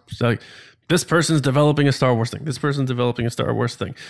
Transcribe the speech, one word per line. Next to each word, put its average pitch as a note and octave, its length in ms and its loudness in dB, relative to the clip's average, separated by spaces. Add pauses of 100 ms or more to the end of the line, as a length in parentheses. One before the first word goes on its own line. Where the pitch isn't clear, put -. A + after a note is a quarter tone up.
(200)
like, A#2+ 200 0 (480)
this F3 160 2
person's D#3+ 380 2
developing D3 440 2
a C#3 60 4
Star B2+ 220 2
Wars A#2 160 0
thing. - 140 -10
This D3+ 120 -6
person's C#3 320 -2
developing A#2+ 380 -2
a A#2 40 -2
Star - 220 -4
Wars A#2 220 -2
thing. - 200 -8 (160)